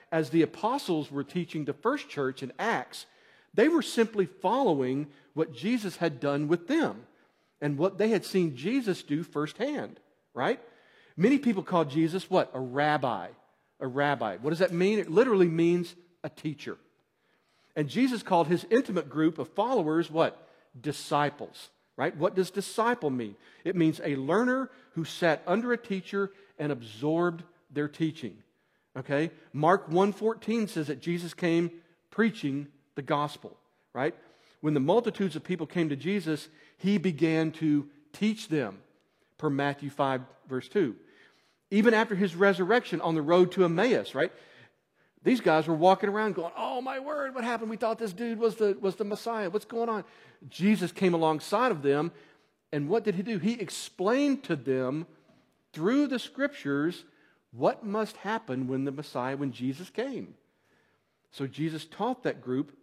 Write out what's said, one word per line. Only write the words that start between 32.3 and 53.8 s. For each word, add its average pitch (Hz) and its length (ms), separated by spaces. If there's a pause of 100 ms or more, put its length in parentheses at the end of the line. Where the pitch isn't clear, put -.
the 143 60
gospel, 147 540 (380)
right? 127 180 (480)
When 151 140
the 143 60
multitudes 196 560
of 151 80
people 170 220
came 165 220
to 143 80
Jesus, 160 520 (300)
he 202 200
began 160 540
to 147 360 (240)
teach 214 360
them, 117 320 (580)
per 156 100
Matthew 139 400
five, 135 340 (260)
verse 127 200
two. 143 280 (720)
Even 214 240
after 214 220
his 180 180
resurrection 190 640
on 165 140
the 156 80
road 175 300
to 185 120
Emmaus, 170 520
right? - 160 (880)
These 233 180
guys 160 280
were 170 80
walking 185 320
around 208 260
going, 170 220
"Oh, 254 240
my 262 180
word, 277 380
what 240 80
happened? 226 260
We 220 60
thought 220 240
this 214 120
dude 226 280
was 226 160
the, 208 240
was 190 160
the 220 80
Messiah. 208 440
What's 208 160
going 233 240
on?" 214 140 (460)
Jesus 180 420
came 180 240
alongside 165 560
of 156 120
them, 143 280 (600)
and 147 160
what 220 160
did 208 100
he 190 80
do? 208 160
He 190 140
explained 240 920